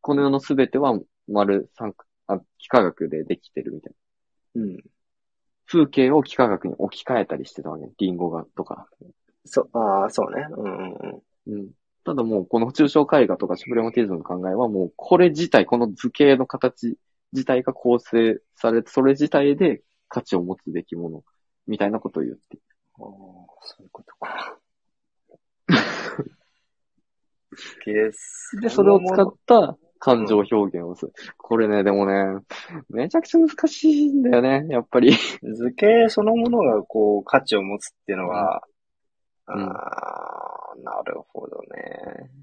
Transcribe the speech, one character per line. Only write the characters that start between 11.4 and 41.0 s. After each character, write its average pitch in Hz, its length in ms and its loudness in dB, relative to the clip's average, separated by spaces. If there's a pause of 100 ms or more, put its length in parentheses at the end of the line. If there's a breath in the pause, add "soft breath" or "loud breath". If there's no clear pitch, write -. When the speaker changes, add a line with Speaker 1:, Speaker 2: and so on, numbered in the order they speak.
Speaker 1:
う 104 160 -8
ん。 98 60 -18 (340)
た 170 100 -4
だ 131 80 -2
も 110 180 0
う、 90 60 -8
こ 113 140 0
の 120 120 -2
抽 147 160 4
象 151 140 4
絵 135 240 4
画 92 100 -2
と - 100 -6
か 90 120 -4
シ - 80 -16
ュ - 20 -14
プ 123 60 -4
レ 117 80 2
モ 113 100 -2
テ 123 80 0
ィ 110 60 2
ズ 95 60 -4
ム 85 80 -4
の - 40 -14
考 90 120 -8 (120)
え 95 60 -2
は、 120 140 0
も 95 180 -2
う、 - 100 -10
こ - 220 4
れ 180 100 8
自 156 220 -2
体、 113 160 6
こ 120 100 0
の 120 160 0
図 120 180 -6
形 143 260 6
の 127 100 -2
形 - 500 -4 (360)
自 131 120 -4
体 127 180 0
が 147 100 -4
構 120 260 2
成 113 420 2 (160)
さ - 140 0
れ 117 120 2
て、 - 80 -14
そ 135 120 0
れ 135 100 6
自 143 160 0
体 143 280 2
で 165 260 2 (260)
価 - 140 -8
値 - 140 -4
を 87 60 0
持 92 140 -6
つ - 140 -16
べ 85 140 -8
き - 120 -14
も 85 140 -8
の、 76 140 -16 (420)
み 107 120 -6
た 101 80 0
い 104 40 0
な 110 80 -6
こ - 120 -8
と 80 100 -6
を - 20 -2
言 62 120 -6
っ - 20 -20
て - 200 -20
る。 - 60 -20 (360)
Speaker 2:
あ - 40 -20
あ、 - 20 -18 (580)
そ - 180 -20
う - 40 -20
い - 20 -20
う - 40 -20
こ - 120 -20
と - 140 -20
か。 - 420 -14 (1120)
<laughs> - 680 -2 (1160)
図 - 300 -20
形 107 280 0 (560)
そ 214 140 2
の 196 160 8
も - 20 4
の。 180 80 -6
Speaker 1:
で、 185 60 0
そ 202 80 4
れ - 0 -
を - 0 -
使 - 0 -
っ 190 120 0 (120)
た 214 300 6 (220)
感 117 280 2
情 107 120 4
表 101 180 0
現 95 300 0
を 87 80 -10
す - 120 -12
る。 - 100 -16
Speaker 2:
う - 60 -20
ん。 - 40 -18 (120 loud breath)
Speaker 1:
こ - 180 -4
れ 113 120 2
ね、 104 160 2
で 98 80 4
も 98 140 2
ね、 98 380 0 (460 loud breath)
め 123 180 -4
ち - 80 -2
ゃ 330 60 2
く - 40 -10
ち - 100 0
ゃ - 20 8
難 330 100 6 (200)
し - 220 2
い 294 220 2
ん 277 100 2
だ 247 80 2
よ 247 120 4
ね、 135 260 2
や 131 120 -2
っ - 100 -12
ぱ 123 100 4
り。 123 120 8
Speaker 2:
図 117 600 -2
形 226 360 6
そ 220 140 -2
の 220 140 2
も 233 140 0
の 240 80 0
が、 120 240 2
こ 104 360 2
う、 98 60 -6
価 135 160 2
値 - 160 -2
を 98 60 2
持 101 160 -8
つ - 120 -14
っ - 20 -20 (140)
て 101 60 -4
い - 20 0
う 92 40 -6
の 92 100 -4
は、 87 340 -2 (840)
Speaker 1:
う - 40 -10
ん。 101 100 -6
う 95 40 -6
ん。 95 40 -8
Speaker 2:
あ - 20 -10
あ、 50 1120 -12
な - 200 -8